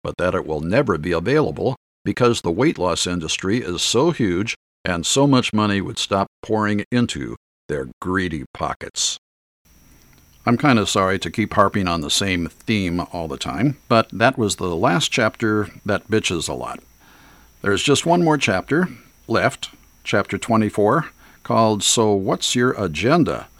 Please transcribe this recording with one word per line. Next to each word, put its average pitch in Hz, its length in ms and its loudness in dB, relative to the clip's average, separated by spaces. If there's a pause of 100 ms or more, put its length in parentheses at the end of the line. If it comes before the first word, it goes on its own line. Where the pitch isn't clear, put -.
but 85 140 -8
that 90 180 0
it 85 100 -4
will 76 160 -4
never 101 360 0
be 82 140 -4
available 107 640 0 (280)
because 120 380 2
the 85 100 -2
weight 123 260 0
loss 87 280 0
industry 90 540 -2
is 85 220 -4
so 151 300 2
huge 101 440 0 (280)
and 87 220 -2
so 139 220 4
much 127 260 2
money 104 280 2
would - 180 -8
stop 98 280 0 (140)
pouring 104 500 -2
into 76 440 -2 (340)
their 67 180 -4 (140)
greedy 90 420 -2 (100)
pockets. - 640 -6 (1300)
I'm 120 120 4
kinda 117 300 4
sorry 95 320 2
to 85 100 -6
keep 104 240 -4
harping 98 340 2
on 85 140 0
the 73 80 -6
same 90 380 0
theme 90 540 -2 (120)
all 85 140 -6
the 69 100 -8
time, 113 400 -2 (100)
but 113 240 2
that 120 260 2
was 104 180 0
the 87 200 -4
last 151 360 0
chapter 107 580 0 (160)
that 98 240 -4
bitches 95 400 -2
a 71 40 -4
lot. 60 260 -8 (840)
There's 98 220 0
just 143 240 2
one 175 160 4
more 156 140 4
chapter 135 520 0 (380)
left, 110 420 0 (340)
chapter 101 360 -2
twenty-four, 110 720 0 (320)
called 110 400 0
So 107 300 2
What's 113 420 -2
Your 123 160 4
Agenda? 98 760 0 (120)